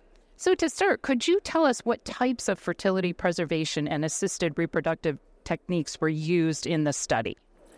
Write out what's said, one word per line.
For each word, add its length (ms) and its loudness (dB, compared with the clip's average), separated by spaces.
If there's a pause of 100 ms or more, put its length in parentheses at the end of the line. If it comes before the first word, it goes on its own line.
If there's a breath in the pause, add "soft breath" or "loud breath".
(360)
So 180 2
to 160 0
start, 320 0
could 260 0
you 120 4
tell 260 2
us 140 2
what 260 -2
types 420 -2
of 100 0
fertility 540 0
preservation 760 -2
and 180 0
assisted 540 -2
reproductive 600 0 (260)
techniques 560 -4
were 80 2
used 580 0
in 180 2
the 100 0
study? 420 -2 (420 loud breath)